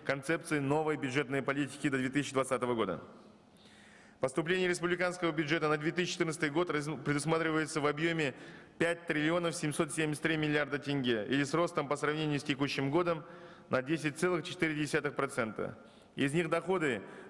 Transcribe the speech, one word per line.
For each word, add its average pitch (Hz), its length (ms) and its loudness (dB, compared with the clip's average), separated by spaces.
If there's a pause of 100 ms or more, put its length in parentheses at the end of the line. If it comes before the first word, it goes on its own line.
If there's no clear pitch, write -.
концепцией 147 560 0
новой 151 340 2
бюджетной 135 460 0
политики 139 480 -2
до 131 80 2
две 131 100 0
тысячи 139 240 0
двадцатого 123 420 2
года. 95 280 0 (1160)
Поступление 175 460 0
республиканского 175 640 0
бюджета 156 380 0
на 151 80 4
две 151 160 -2
тысячи 175 220 0
четырнадцатый 160 360 0
год 170 200 2
раз-, 147 180 -2 (160)
предусматривается 156 760 0
в 143 60 2
объеме 151 480 0 (420)
пять 170 300 0
триллионов 160 480 2
семьсот 151 380 0
семьдесят 151 300 -2
три 160 140 2
миллиарда 147 440 0
тенге, 127 480 2
или 139 160 2
с 139 100 -2
ростом 165 320 2
по 143 100 0
сравнению 151 440 0
с - 20 -6
текущим 139 480 0
годом 165 320 2 (480)
на 127 100 4
десять 151 380 -2
целых 180 260 0
четыре 156 300 0
десятых 147 400 0
процента. 110 640 -2 (380)
Из 135 160 2
них 160 180 0
доходы 165 500 0 (300)